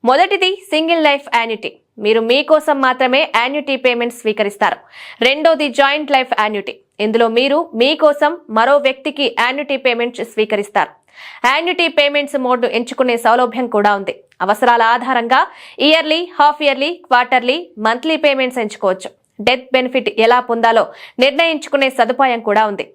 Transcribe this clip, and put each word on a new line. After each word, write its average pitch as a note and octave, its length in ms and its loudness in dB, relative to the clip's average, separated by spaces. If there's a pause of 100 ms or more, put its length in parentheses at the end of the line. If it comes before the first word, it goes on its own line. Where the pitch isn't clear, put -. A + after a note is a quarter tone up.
మొదటిది F#4 420 2 (200)
సింగిల్ D#4+ 380 0
లైఫ్ C#4 200 0 (120)
యాన్యుటీ, A3+ 300 -6 (360)
మీరు A3 240 2
మీకోసం D4 560 2
మాత్రమే B3+ 340 2 (200)
యాన్యుటీ C#4 440 -4
పేమెంట్స్ A#3+ 380 -2
స్వీకరిస్తారు. G#3 560 -2 (500)
రెండోది D4+ 400 2 (120)
జాయింట్ C#4+ 360 0
లైఫ్ B3+ 240 0
యాన్యుటీ, G#3+ 340 -2 (320)
ఇందులో A3+ 220 2 (100)
మీరు C4+ 200 2 (240)
మీకోసం D4+ 520 2 (240)
మరో B3+ 180 4 (120)
వ్యక్తికి C#4 380 -4 (160)
యాన్యుటీ C4+ 440 -2
పేమెంట్స్ A#3+ 460 -2
స్వీకరిస్తారు. G#3 600 -2 (580)
యాన్యుటీ E4+ 380 0 (120)
పేమెంట్స్ C#4+ 460 0
మోడ్ను B3 340 0
ఎంచుకునే A#3+ 460 -2
సౌలభ్యం A#3+ 500 0
కూడా G#3 240 2
ఉంది. F#3+ 160 -8 (300)
అవసరాల A#3 380 2 (120)
ఆధారంగా B3 460 0 (480)
ఇయర్లీ, D#4 320 2 (180)
హాఫ్ D4 280 2
ఇయర్లీ, C4+ 240 -2 (180)
క్వార్టర్లీ, B3 480 0 (300)
మంత్లీ C#4 380 -2
పేమెంట్స్ C4 380 0
ఎంచుకోవచ్చు. G3 480 -4 (380)
డెత్ B3+ 260 -4
బెనిఫిట్ B3+ 340 0 (160)
ఎలా B3 140 4 (100)
పొందాలో A3+ 340 2 (420)
నిర్ణయించుకునే C#4 640 0 (100)
సదుపాయం A#3+ 500 0
కూడా G#3 220 4
ఉంది. - 240 -8